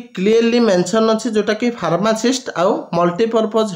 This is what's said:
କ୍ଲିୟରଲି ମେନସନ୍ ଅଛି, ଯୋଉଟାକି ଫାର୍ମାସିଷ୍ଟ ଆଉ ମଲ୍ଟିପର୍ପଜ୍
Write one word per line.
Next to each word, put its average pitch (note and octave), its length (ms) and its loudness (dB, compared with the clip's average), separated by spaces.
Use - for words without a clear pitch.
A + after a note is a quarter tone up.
କ୍ଲିୟରଲି A3+ 440 2
ମେନସନ୍ A3 540 2
ଅଛି, A3 220 -2
ଯୋଉଟାକି G#3+ 320 0
ଫାର୍ମାସିଷ୍ଟ G#3+ 680 -2
ଆଉ F#3+ 100 2
ମଲ୍ଟିପର୍ପଜ୍ G#3+ 800 0